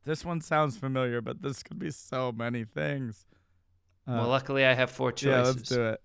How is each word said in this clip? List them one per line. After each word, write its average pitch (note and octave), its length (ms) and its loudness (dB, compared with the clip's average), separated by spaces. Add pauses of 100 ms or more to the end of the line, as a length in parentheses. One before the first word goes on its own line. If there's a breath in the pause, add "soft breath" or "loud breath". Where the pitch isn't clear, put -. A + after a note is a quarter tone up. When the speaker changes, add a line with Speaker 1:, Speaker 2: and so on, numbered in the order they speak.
Speaker 1:
This D3+ 200 -4
one E3+ 160 -4
sounds D3+ 360 2
familiar, B2+ 440 0
but A#2+ 200 -6
this C#3 220 -6
could - 160 -12
be D#3 140 -6
so B2+ 400 -4
many A#2 320 -4
things. C3+ 600 -4 (840)
Uh, B2 60 -2
Speaker 2:
Well, A#2 140 2
luckily C3+ 360 2
I C3 100 8
have B2+ 160 2
four B2+ 220 -2
choices. C3+ 180 -2
Speaker 1:
yeah, B2+ 120 6
let's B2+ 260 2
do B2 220 2
it. A2 140 -6